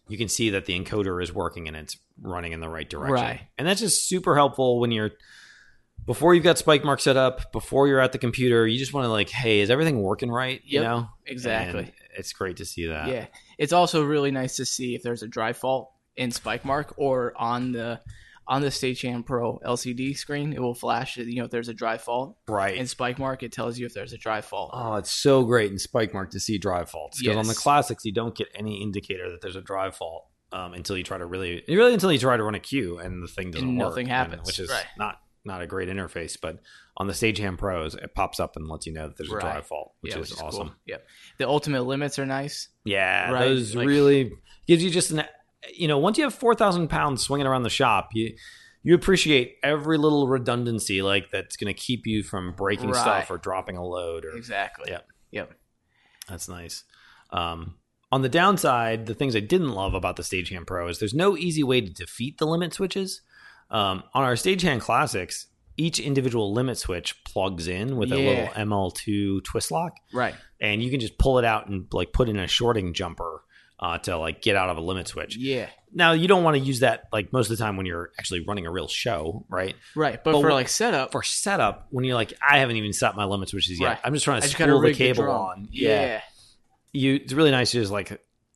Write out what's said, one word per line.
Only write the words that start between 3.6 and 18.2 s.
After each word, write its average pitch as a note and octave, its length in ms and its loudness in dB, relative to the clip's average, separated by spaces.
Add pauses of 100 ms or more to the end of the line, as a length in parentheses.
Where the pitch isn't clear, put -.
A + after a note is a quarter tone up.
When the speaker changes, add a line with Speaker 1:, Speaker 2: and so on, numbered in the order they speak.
Speaker 1:
that's G3+ 120 0
just - 280 0
super F3+ 260 0
helpful C3 460 4
when A#2+ 100 2
you're, G#2+ 200 0 (960)
before D#3 280 6
you've E3 100 6
got E3 140 6
Spike D3 260 4
Mark C#3 160 2
set C3+ 160 4
up, C3 360 2
before C3+ 360 4
you're C3+ 120 6
at B2+ 120 4
the - 60 -6
computer, A#2+ 480 4
you A#2 120 2
just C3+ 140 -6
wanna, C3 160 0
like, G#2+ 220 2
"Hey, A2+ 300 4
is G2+ 100 2
everything C#3 320 4
working G#2+ 280 -2
right?" B2+ 340 -2
You C#3 160 0
Speaker 2:
Yep, - 100 2
Speaker 1:
know? A#2 180 -2 (180)
Speaker 2:
exactly. A2+ 580 -4
Speaker 1:
And - 80 -16 (240)
it's - 160 -10
great F#2+ 260 -6
to - 60 -12
see E2+ 240 -6
that. D#2 200 -4
Speaker 2:
Yeah. A2+ 180 -6 (320)
It's D3+ 140 0
also F3 320 4
really C#3+ 260 2
nice C3 260 -4
to B2+ 100 -6
see B2 280 -4
if A#2+ 80 -8
there's A#2+ 200 -6
a A2 60 -10
dry A#2 240 -4
fault B2+ 400 -2 (240)
in B2+ 140 -4
Spike A#2 340 -6
Mark C#3 340 -2
or B2+ 380 0
on B2 360 -2
the, A#2 280 -6 (460)